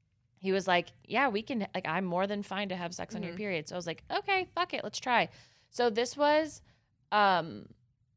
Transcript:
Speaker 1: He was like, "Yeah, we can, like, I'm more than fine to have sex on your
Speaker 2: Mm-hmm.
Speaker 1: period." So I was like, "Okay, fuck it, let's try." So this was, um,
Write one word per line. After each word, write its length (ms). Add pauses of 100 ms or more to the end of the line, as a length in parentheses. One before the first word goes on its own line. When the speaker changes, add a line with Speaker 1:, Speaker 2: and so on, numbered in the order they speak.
(380)
Speaker 1:
He 140
was 160
like, 200 (180)
"Yeah, 220
we 120
can, 340
like, 140
I'm 160
more 220
than 160
fine 260
to 80
have 180
sex 200
on 80
your 100
Speaker 2:
Mm-hmm. 60
Speaker 1:
period." 320
So 40
I 40
was 80
like, 180 (100)
"Okay, 400
fuck 200
it, 100
let's 160
try." 300 (400)
So 180
this 260
was, 460 (500)
um, 560 (500)